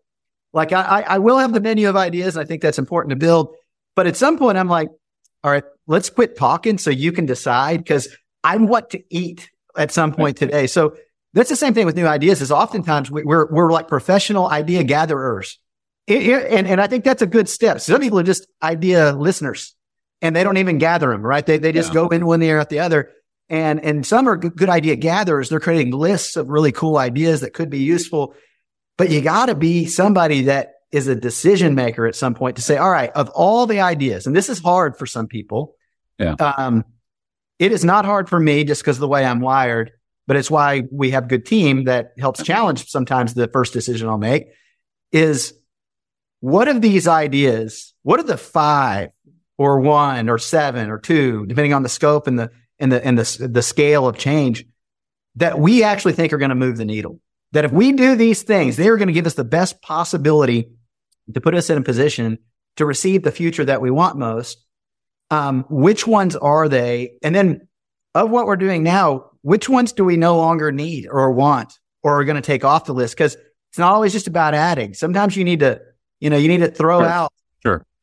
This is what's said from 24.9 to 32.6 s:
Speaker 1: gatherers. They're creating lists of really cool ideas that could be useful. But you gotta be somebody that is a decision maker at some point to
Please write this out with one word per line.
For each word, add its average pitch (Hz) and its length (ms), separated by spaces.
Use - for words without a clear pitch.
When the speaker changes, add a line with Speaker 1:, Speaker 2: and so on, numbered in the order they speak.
Speaker 1:
gatherers. 165 520
They're 160 120
creating 156 320
lists 165 440
of 135 120
really 147 240
cool 156 260
ideas 143 420
that 165 140
could 165 160
be 139 100
useful. 156 540
But 180 140
you 151 120
gotta 202 320
be 165 320
somebody 170 560
that 139 320
is 139 160
a 131 60
decision 151 600
maker 117 320
at 113 80
some 127 200
point 123 220
to 123 60